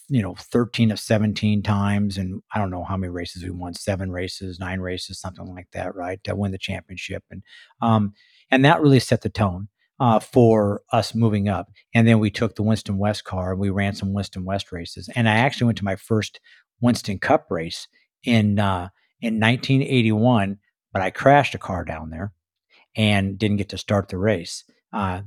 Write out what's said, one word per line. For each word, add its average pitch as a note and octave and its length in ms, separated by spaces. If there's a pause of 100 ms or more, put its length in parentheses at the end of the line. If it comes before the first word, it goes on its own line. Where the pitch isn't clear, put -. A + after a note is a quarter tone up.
you B2+ 140
know, F2 140
thirteen A#2 540
of G2+ 80
seventeen G#2+ 640
times. G2+ 540
And F#2 240 (140)
I G#2+ 40
don't G2 120
know F2 140
how F#2+ 120
many F#2 140
races F2 320
we F2+ 80
won, F2+ 240
seven F#2+ 360
races, F2+ 480
nine F#2 220
races, F2+ 400
something F2+ 240
like F2+ 280
that, F#2 220
right? F#2 300
To G2+ 100
win G2 180
the F#2+ 60
championship. F#2 720
And, F#2+ 120 (400)
um, G#2+ 320 (360)
and C3 140
that D#3+ 160
really C#3 200
set - 200
the - 80
tone, G2 400 (320)
uh, A#2 180
for A2 640 (100)
us A2+ 220
moving G#2 340
up. F2+ 200 (240)
And A2+ 160
then A2+ 120
we G#2+ 100
took - 240
the - 80
Winston G#2+ 340
West G2+ 280
car F#2 280
and F#2+ 80
we G2+ 80
ran G2 260
some G2 200
Winston F#2+ 300
West G2 280
races. F2 420
And A#2 140
I G#2+ 60
actually A#2 320
went G#2+ 120
to F#2+ 60
my F#2+ 120
first - 440 (400)
Winston A2 380
Cup - 320
race E2+ 360 (380)
in, G#2 340
uh, F#2+ 300 (320)
in A2 180
nineteen B2+ 440
eighty-one, A2 760 (340)
but G2 100
I F#2 80
crashed C#3 440
a - 40
car F2 260
down D#2+ 240
there E2 240 (640)
and G2+ 420
didn't G#2 200
get G2+ 120
to F#2+ 80
start G2+ 300
the F#2 80
race. F#2 480 (260)
Uh, F#2+ 360